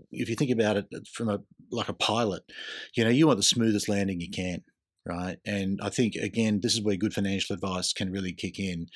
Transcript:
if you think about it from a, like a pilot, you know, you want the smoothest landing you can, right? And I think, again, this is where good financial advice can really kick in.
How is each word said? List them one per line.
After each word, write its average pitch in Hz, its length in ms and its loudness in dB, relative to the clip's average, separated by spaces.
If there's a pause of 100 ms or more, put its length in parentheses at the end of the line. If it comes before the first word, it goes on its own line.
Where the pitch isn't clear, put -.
(100)
if - 180 -6
you 117 80 -2
think 135 140 0
about 110 260 2
it 101 100 -2 (260)
from 117 160 -4
a, 101 120 0 (300)
like 113 180 -4
a - 60 -4
pilot, 107 480 0 (520)
you 117 100 4
know, 113 60 6
you 143 160 6
want 131 120 6
the 101 40 0
smoothest 110 460 4
landing 98 320 0
you 87 100 -6
can, 92 320 -4 (440)
right? 90 380 -6
And 98 380 -2
I 104 60 -2
think, 113 260 0
again, 107 480 0
this 110 120 2
is 113 80 0
where 101 140 2
good 101 180 0
financial 98 400 0
advice 92 380 -2
can 95 200 -4
really 95 200 -4
kick 90 280 -8
in. 90 360 -4